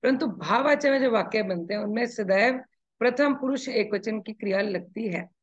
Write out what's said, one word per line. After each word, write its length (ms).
परंतु 240
भाववाच्य 640
में 100
जो 100
वाक्य 320
बनते 300
हैं 80
उनमें 260
सदैव 560
प्रथम 360
पुरुष 340
एकवचन 520
की 120
क्रिया 280
लगती 460
है। 220